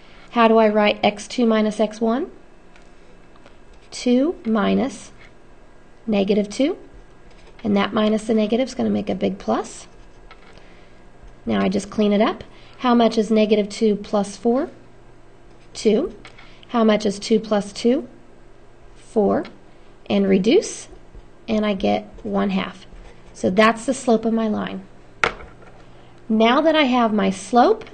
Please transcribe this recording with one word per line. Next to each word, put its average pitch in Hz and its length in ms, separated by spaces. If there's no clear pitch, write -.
How 226 180
do 226 100
I 220 100
write 208 360
x 208 240
two 240 180
minus 214 320
x 214 220
one? 240 280
Two 262 420
minus 214 680
negative 202 420
two. 302 260
And 202 140
that 202 160
minus 214 320
the 226 100
negative 226 320
is 254 80
gonna 220 160
make 202 200
a 202 40
big 190 240
plus. - 480
Now 214 160
I 196 80
just 196 220
clean 208 220
it 202 80
up. 285 240
How 247 160
much 226 240
is 220 120
negative 214 380
two 208 280
plus 202 400
four? 254 340
Two. 233 400
How 226 160
much 214 200
is 196 140
two 220 220
plus 202 320
two? 247 360
four, 214 320
and 202 200
reduce, 196 600
and 214 200
I 208 80
get 202 300
one 196 280
half. 185 360
So - 160
that's 220 340
the 262 100
slope 226 300
of 226 80
my 220 160
line. 196 340
Now 226 320
that 311 140
I 311 100
have 240 280
my 190 180
slope 254 640